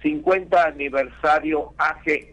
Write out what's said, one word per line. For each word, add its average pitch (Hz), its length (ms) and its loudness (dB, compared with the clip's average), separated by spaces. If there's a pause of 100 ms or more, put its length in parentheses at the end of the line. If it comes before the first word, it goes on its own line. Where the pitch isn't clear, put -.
cincuenta 175 640 2
aniversario 147 1120 -2
A 156 260 -2
G 151 300 -4